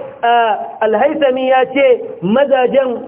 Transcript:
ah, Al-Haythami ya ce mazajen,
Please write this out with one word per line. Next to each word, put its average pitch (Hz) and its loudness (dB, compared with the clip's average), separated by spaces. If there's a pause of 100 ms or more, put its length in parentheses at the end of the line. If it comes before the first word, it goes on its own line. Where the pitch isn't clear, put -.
(200)
ah, 233 2 (280)
Al-Haythami 262 0
ya 262 2
ce 269 0 (340)
mazajen, 254 0